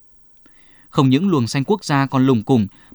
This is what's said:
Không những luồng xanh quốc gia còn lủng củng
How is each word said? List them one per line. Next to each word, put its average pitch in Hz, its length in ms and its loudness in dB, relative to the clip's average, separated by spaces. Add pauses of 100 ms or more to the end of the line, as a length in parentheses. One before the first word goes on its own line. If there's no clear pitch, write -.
(880)
Không 135 200 0
những 160 200 0
luồng 135 180 0
xanh 139 160 -4
quốc 202 220 -4
gia 139 200 0
còn 131 200 0
lủng 123 180 2
củng 113 240 0 (260)